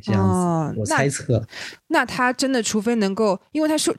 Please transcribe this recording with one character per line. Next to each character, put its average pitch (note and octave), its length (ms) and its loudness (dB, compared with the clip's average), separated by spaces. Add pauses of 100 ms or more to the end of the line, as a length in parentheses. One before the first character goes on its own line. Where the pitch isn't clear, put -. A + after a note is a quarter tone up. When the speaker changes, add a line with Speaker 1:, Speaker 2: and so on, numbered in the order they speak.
Speaker 1:
这 G3+ 80 -4
样 G3 100 2
子， F#3+ 80 4
Speaker 2:
哦， F3 460 0
Speaker 1:
我 G#2+ 100 -4
猜 C#3+ 220 2
测。 B2 320 -2 (480)
Speaker 2:
那， D#4 120 2
那 C4 60 2
他 B3+ 280 -2
真 C4 180 0
的 B3+ 100 2
除 G#3+ 200 -2
非 A#3 140 0
能 G3 200 0
够， G3+ 240 2 (140)
因 D4+ 80 0
为 D#4 80 2
他 D#4 80 0
说， - 220 0